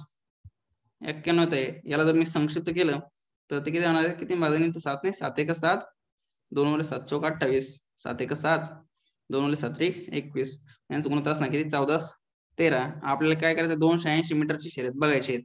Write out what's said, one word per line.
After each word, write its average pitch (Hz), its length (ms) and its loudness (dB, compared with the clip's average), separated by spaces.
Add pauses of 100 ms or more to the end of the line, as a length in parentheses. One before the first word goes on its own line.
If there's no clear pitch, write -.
(1080)
एक्क्याण्णव 170 360 2
येतं 165 120 0
आहे. 131 340 -4
याला 147 140 2
जर 160 80 4
मी 160 120 4
संक्षिप्त 165 460 -2
केलं 165 300 0 (500)
तर 143 160 -2
ते 156 40 -2
किती 170 140 0
होणार 165 200 4
आहे? 175 100 0
किती 170 200 -4
भाजून 160 280 2
येतं? 165 160 0
सात 143 240 -4
नाही, 196 120 -2
सात - 240 -4
एक 156 120 0
सात, 165 280 2 (720)
दोन 143 180 2
वरले 156 160 0
सात 131 160 -6
चौक 147 240 -4
अठ्ठावीस, 135 640 -2 (100)
सात 127 260 -6
एक 123 100 -4
सात, 156 260 2 (720)
दोन 135 140 2
वरले 147 120 2
सात 123 140 -4
त्रिक 151 260 0
एकवीस. - 680 -6 (260)
यांचं 143 200 -2
गुणोत्तर 147 200 0
असणार 151 200 0
किती? 151 200 -2
चौदा, 147 280 2 (600)
तेरा. 147 340 2 (100)
आपल्याला 156 380 2
काय 165 140 2
करायचं? 165 240 0
दोनशे 165 300 4
ऐंशी 165 260 0
मीटरची 151 360 -2
शर्यत 127 240 -4
बघायची 139 380 2
आहे. 120 120 -4